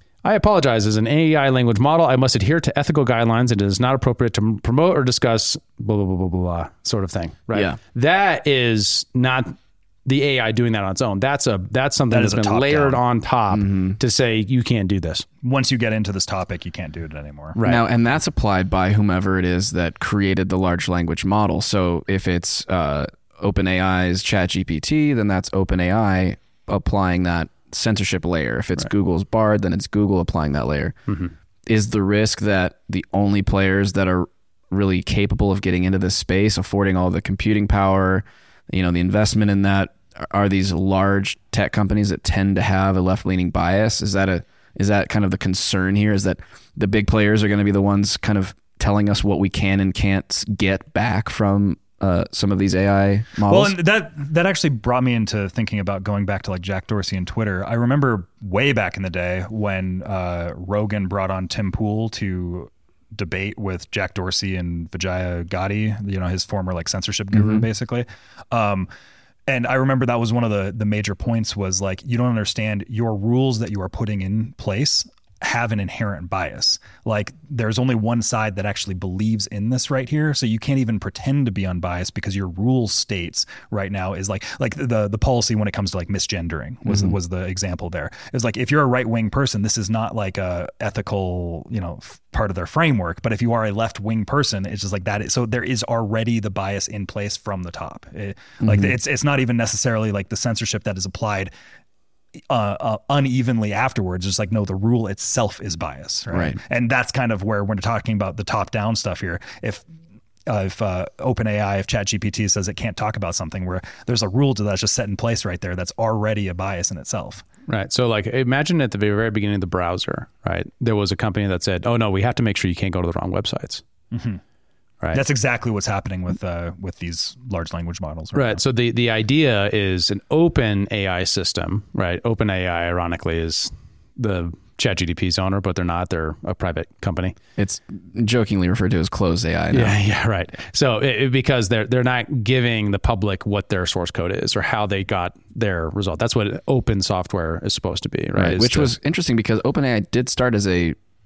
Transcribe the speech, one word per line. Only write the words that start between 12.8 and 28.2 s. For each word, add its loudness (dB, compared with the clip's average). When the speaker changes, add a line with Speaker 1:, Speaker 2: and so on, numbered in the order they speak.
Speaker 3:
down. 2
Speaker 1:
on 2
top 2
Speaker 2:
Mm-hmm. 2
Speaker 1:
to 0
say, 2
"You 2
can't 2
do 2
this." -4
Speaker 3:
Once 2
you 2
get 0
into -2
this -2
topic, -6
you -10
can't -10
do -10
it -12
anymore. -14
Speaker 1:
Right. 2
Speaker 2:
Now, 4
and 4
that's 0
applied 2
by 2
whomever 2
it 2
is 0
that -2
created 2
the 0
large 0
language 0
model. 2
So 0
if 0
it's, -2
uh, 0
Open 0
A 2
I's 2
Chat 0
G -2
P -4
T, 2
then 2
that's 0
Open 0
A 2
I 2
applying 0
that 0
censorship 0